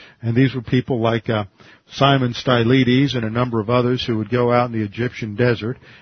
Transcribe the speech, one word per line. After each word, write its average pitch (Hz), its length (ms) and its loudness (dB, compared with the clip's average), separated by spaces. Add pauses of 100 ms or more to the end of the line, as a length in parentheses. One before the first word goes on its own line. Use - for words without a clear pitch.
(200)
And 113 140 -2
these 127 200 4
were 123 80 -8
people 123 380 -2
like, 113 300 0
uh, 107 140 0 (480)
Simon 135 420 2
Stylites 127 800 2
and 117 100 -4
a 110 60 -4
number 117 300 -2
of 104 100 -4
others 123 340 0
who 113 140 -2
would 107 120 -6
go 123 220 0
out 120 140 2
in 117 60 -8
the 110 120 -4
Egyptian 107 520 -8
desert, 120 420 -2 (240)